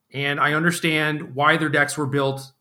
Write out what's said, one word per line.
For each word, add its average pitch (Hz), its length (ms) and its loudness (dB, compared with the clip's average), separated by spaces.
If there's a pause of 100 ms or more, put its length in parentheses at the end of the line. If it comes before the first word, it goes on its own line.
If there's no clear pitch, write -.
(120)
and 143 280 -4
I 143 140 2
understand 156 840 0
why 151 220 4
their 156 120 -2
decks 143 260 2
were 147 120 -2
built 135 540 -2